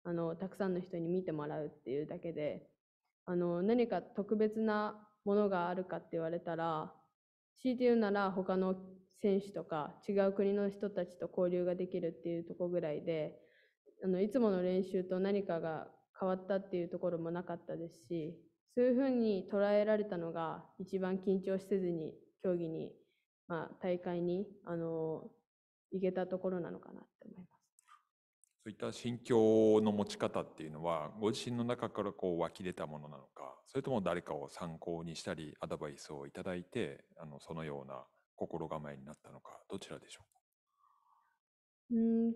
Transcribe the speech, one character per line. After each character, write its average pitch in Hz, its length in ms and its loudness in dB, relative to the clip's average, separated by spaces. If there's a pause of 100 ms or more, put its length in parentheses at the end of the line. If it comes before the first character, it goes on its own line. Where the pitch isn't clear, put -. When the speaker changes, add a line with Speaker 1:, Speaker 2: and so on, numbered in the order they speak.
Speaker 1:
あ 175 100 -4
の、 170 220 0
た 190 140 -6
く - 80 -18
さ 202 100 2
ん 185 60 2
の 175 60 0
人 180 180 -6
に 170 120 -2
見 185 140 2
て 180 80 -4
も 151 140 -2
ら 151 160 -4
う 151 60 -2
っ - 160 -16
て 117 80 -6
い 143 100 0
う 156 60 -4
だ 175 100 -6
け 170 160 -6
で、 143 340 -4 (580)
あ 180 100 -2
の、 175 260 2
何 233 260 4
か 180 140 -2
特 202 340 -2
別 214 240 2
な 214 480 0 (160)
も 202 120 4
の 208 120 6
が 175 220 2
あ 180 60 -2
る 185 100 -2
か 170 120 -4
っ 175 40 -8
て - 120 -20
言 165 80 0
わ 165 100 -2
れ 170 80 -2
た 170 160 -4
ら、 165 360 -2 (720)
強 254 120 2
い 233 40 -2
て 254 60 2
言 240 100 8
う - 40 6
な 214 120 4
ら 202 220 4
他 190 260 0
の 190 180 4 (460)
選 196 200 6
手 - 100 -8
と 165 120 -6
か 156 460 -6
違 202 120 0
う 196 120 4
国 196 200 4
の 202 180 2
人 202 180 -4
た 185 160 -4
ち - 140 -12
と 170 100 -6
交 180 260 2
流 180 100 2
が 180 100 0
で 185 120 -4
き 180 140 -4
る 170 160 -4
っ - 60 -16
て 175 60 -4
い 170 100 -2
う 170 40 -4
と 170 120 -10
こ 180 80 -4
ろ 175 80 -2
ぐ 175 100 0
ら 151 120 -2
い 147 100 -6
で、 160 360 -2 (640)
あ 190 40 -2
の、 180 120 4
い 214 120 2
つ 277 80 4
も 226 100 6
の 180 140 2
練 185 200 4
習 185 200 0
と 185 160 -2
何 196 260 2
か 170 140 0
が 160 280 -4 (320)
変 190 80 0
わ 185 60 2
っ 185 140 -4
た 196 80 2
っ 196 120 -2
て 180 100 -2
い 175 60 0
う 175 60 -6
と 180 80 -4
こ 175 140 0
ろ 165 80 0
も 165 100 -4
な 175 140 -4
か 175 100 -8
っ 175 140 -10
た 156 100 -6
で 165 120 -8
す - 180 -20
し、 170 280 -4 (380)
そ 247 80 4
う 247 40 8
い 254 60 8
う 240 40 6
ふ 240 40 4
う 277 100 4
に 220 420 2
捉 202 180 4
え 208 140 6
ら 214 140 4
れ 208 80 2
た 202 120 -4
の 165 140 -4
が 165 320 -4 (160)
一 190 180 -4
番 185 200 0
緊 190 240 2
張 190 180 0
せ 190 180 0
ず 180 140 0
に 156 240 -4 (260)
競 185 140 2
技 170 140 -2
に、 160 240 -6 (540)
ま 160 160 -4
あ、 - 180 -12
大 180 180 0
会 175 220 -2
に、 175 260 0 (160)
あ 170 140 -6
の、 165 520 -4 (640)
行 190 100 -4
け 185 120 2
た 185 120 0
と 185 140 -2
こ 185 120 -2
ろ 180 100 -2
な 180 100 -6
の 185 80 -10
か - 140 -20
な - 80 -16
っ - 20 -18 (160)
て - 80 -20
思 - 80 -18
い - 20 -20
ま 185 80 -16
す。 - 400 -20 (800)
Speaker 2:
そ - 40 -16
う - 20 -8
い 101 40 -8
っ - 40 -20
た 117 160 -4
心 120 260 -6
境 110 600 8
の 107 100 4
持 104 140 2
ち - 120 -6
方 104 260 0
っ - 120 -16
て 78 80 -12
い 78 40 -8
う 78 40 -10
の 76 140 -6
は、 80 340 -2
ご 107 120 2
自 - 200 -4
身 120 60 -2
の 117 80 0
中 120 240 -2
か 107 120 -4
ら 98 120 -2
こ 90 240 0
う - 20 2
湧 82 120 0
き - 120 -12
出 90 100 -2
た 82 140 -6
も 76 120 -10
の 76 100 -14
な 71 80 -14
の 67 60 -18
か、 67 440 -16
そ - 100 -8
れ 135 60 0
と 139 80 -2
も 113 100 2
誰 87 200 0
か 80 140 -6
を 69 120 -6
参 82 320 -10
考 85 240 -4
に 82 140 -8
し - 60 -10
た 98 100 -4
り、 76 260 -10
ア 87 80 -6
ド 85 80 -6
バ 76 140 -6
イ 69 80 -12
ス - 160 -14
を 71 120 -10
い 73 60 -14
た 90 100 -10
だ 92 140 -4
い 90 80 -6
て、 80 400 -6 (140)
あ 82 80 -14
の、 71 160 -14
そ - 120 -12
の 80 120 -6
よ 71 180 -8
う - 20 -16
な 67 200 -12 (300)
心 82 340 -6
構 78 200 -6
え 71 60 -10
に 67 80 -16
な 71 80 -14
っ 78 100 -18
た - 100 -20
の 65 100 -20
か、 - 280 -20
ど 98 100 -8
ち - 100 -14
ら 73 100 -10
で 73 100 -20
し - 80 -18
ょ - 60 -20
う - 100 -20
か？ - 60 -20 (1500)
Speaker 1:
う 240 40 2
ー 226 340 4
ん 233 60 0